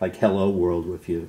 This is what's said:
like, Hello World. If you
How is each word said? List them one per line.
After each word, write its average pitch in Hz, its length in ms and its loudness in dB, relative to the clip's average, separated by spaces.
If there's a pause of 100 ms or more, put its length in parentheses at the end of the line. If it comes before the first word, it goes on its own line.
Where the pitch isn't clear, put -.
like, 90 160 -4
Hello 98 320 2
World. 87 460 0
If 85 120 -14
you 85 220 -4